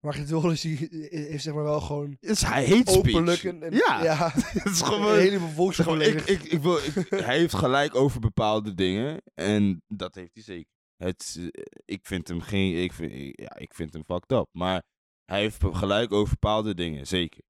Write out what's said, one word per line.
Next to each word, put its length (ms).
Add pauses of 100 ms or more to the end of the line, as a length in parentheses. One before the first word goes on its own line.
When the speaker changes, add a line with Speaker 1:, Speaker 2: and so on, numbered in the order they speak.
Speaker 1:
Maar 100
Geert 140
Wilders 320
die 160 (340)
heeft, 320
zeg 120
maar, 80
wel 180
gewoon 400
Speaker 2:
Dus 200
hij 280
hate 220
speech. 60
Speaker 1:
openlijk 460
een, 240
een, 80
Speaker 2:
Ja. 280
Speaker 1:
ja, 280 (120)
Speaker 2:
<laughs> 200
Het 20
is 180
gewoon 300
Speaker 1:
een 60
hele 200
volksgroep 340
Speaker 2:
zeg 140 (120)
maar, 80
ik, 180
Speaker 1:
beledigd. 200
Speaker 2:
ik, 80
ik 100
wil, 140
ik, 180 (160)
<laughs> 180
hij 100
heeft 160
gelijk 400
over 260
bepaalde 540
dingen. 480 (120)
En 520
dat 280
heeft 200
hij 80
zeker. 280 (260)
Het, 420
eh, 240 (220)
ik 220
vind 220
hem 120
geen, 420
ik 100
vind, 200 (280)
ja, 160
ik 180
vind 180
hem 120
fucked 280
up. 200
Maar 300 (420)
hij 160
heeft 200
be-, 140
gelijk 380
over 280
bepaalde 340
dingen, 320
zeker. 440